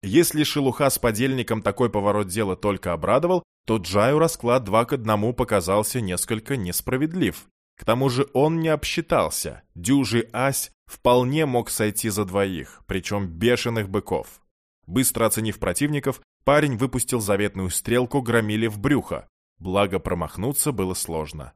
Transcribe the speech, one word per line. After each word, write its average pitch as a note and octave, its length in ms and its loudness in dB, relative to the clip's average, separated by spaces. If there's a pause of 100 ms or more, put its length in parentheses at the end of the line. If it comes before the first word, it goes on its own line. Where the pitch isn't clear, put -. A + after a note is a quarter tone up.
Если D3+ 420 2
шелуха C#3 460 0
с - 80 -2
подельником A#2 640 0
такой G#2+ 280 2
поворот G2+ 380 0
дела F#2+ 280 -2
только F#2+ 380 -2
обрадовал, C3+ 500 2 (220)
то A2 140 2
Джаю G#2 400 2
расклад C3 440 2
два A2 220 2
к - 80 -2
одному A2 400 0
показался G#2+ 680 0
несколько G#2+ 560 -4
несправедлив. C3 920 -2 (300)
К - 60 -18
тому B2 240 2
же B2+ 240 0
он D#3 300 2
не D#3+ 80 0
обсчитался, C3+ 920 -2 (120)
дюжий A#2 560 0
ась C3 400 -2 (140)
вполне B2+ 600 2
мог B2 240 0
сойти G#2+ 380 -2
за G#2 160 -2
двоих, F#2+ 640 -2
причем F#2+ 400 -4
бешеных A2+ 640 0
быков. - 500 -6 (480)
Быстро A#2 380 0
оценив A2 340 0
противников, C#3 640 -2 (240)
парень C#3+ 320 4
выпустил B2+ 420 0
заветную G2 500 0
стрелку B2 520 0
громиле A2+ 480 2
в G#2 100 -8
брюхо, G#2 480 0 (320)
благо F#2 400 0
промахнуться F#2 720 -2
было F#2+ 220 -2
сложно. D#2 640 -6